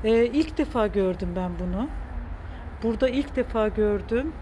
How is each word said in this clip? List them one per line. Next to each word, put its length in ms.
Eh, 300
ilk 240
defa 280
gördüm 500
ben 220
bunu. 300
Burada 260
ilk 280
defa 320
gördüm. 720